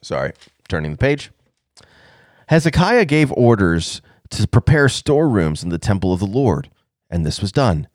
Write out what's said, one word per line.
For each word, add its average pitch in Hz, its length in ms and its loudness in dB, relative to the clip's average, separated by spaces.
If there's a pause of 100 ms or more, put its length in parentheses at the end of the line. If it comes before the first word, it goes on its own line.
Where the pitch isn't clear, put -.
Sorry, 71 300 -6 (380)
turning 78 220 -4
the 73 60 -10
page. 139 340 -2 (1160)
Hezekiah 170 540 2
gave 147 300 2
orders 98 680 2 (280)
to - 180 -4
prepare - 400 4
storerooms 123 760 0
in 85 60 -6
the 85 100 -4
temple 95 340 -2
of 90 80 -2
the 104 40 -2
Lord, 98 440 -2 (400)
and 82 160 -4
this 78 160 -6
was 98 100 -6
done. 107 440 -2